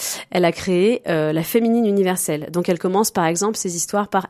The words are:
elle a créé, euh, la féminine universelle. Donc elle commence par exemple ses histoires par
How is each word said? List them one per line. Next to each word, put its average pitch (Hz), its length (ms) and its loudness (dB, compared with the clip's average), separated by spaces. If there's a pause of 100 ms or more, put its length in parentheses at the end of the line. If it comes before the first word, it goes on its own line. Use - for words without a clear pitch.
(320)
elle 175 120 2
a 170 80 4
créé, 190 560 0
euh, 156 260 0
la 160 100 0
féminine 233 420 2
universelle. 180 680 0
Donc 175 160 -2
elle 180 120 0
commence 196 320 0
par 175 160 0
exemple 196 280 0
ses 175 200 -6
histoires 202 340 -2
par 190 200 -2